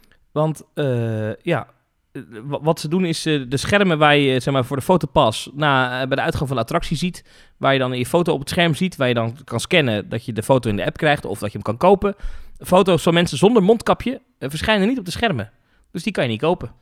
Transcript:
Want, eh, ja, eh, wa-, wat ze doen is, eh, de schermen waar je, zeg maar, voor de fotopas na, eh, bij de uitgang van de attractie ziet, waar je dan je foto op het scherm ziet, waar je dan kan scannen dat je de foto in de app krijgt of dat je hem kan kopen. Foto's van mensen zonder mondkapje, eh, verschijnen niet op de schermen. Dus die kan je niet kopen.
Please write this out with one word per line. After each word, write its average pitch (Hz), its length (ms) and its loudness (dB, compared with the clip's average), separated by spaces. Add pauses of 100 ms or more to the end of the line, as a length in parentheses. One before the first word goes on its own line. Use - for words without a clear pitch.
(320)
Want, 156 300 -2 (120)
eh, 113 600 -2
ja, 151 300 -4 (460)
eh, 139 100 -14 (200)
wa-, 143 200 -8
wat 156 180 0
ze 156 80 -8
doen 185 160 0
is, 165 220 -4
eh, 151 220 0
de 135 80 -2
schermen 190 420 2
waar 147 180 6
je, 131 240 4
zeg 139 140 0
maar, 131 100 2
voor 143 120 -4
de 127 60 -4
fotopas 156 720 2
na, 131 480 0
eh, 135 60 -2
bij 131 80 0
de 123 60 -2
uitgang 156 260 -2
van 131 80 -4
de 113 60 0
attractie 170 340 -4
ziet, - 280 -6 (320)
waar 135 160 2
je 135 60 4
dan 127 200 -2
je 123 80 -2
foto 170 260 2
op 143 80 -2
het 143 80 -10
scherm 170 260 2
ziet, 185 220 -2
waar 127 120 0
je 123 60 2
dan 113 300 -2
kan 117 160 -6
scannen 120 480 0
dat 113 160 -6
je 117 80 -8
de 107 100 -4
foto 127 260 2
in 101 80 0
de 92 100 -4
app - 100 -4
krijgt 147 280 0
of 98 140 -6
dat 104 140 -6
je 107 60 -12
hem 98 80 -10
kan 107 100 -4
kopen. 196 380 2 (440)
Foto's 180 440 2
van 170 120 2
mensen 170 240 0
zonder 208 240 6
mondkapje, 233 580 0 (180)
eh, 135 120 -8
verschijnen 196 380 0
niet 262 100 -2
op 190 60 -8
de 180 60 -10
schermen. 147 400 -2 (420)
Dus 175 100 -8
die 214 100 -4
kan 175 120 -2
je 120 60 0
niet 110 100 -2
kopen. 165 280 0 (140)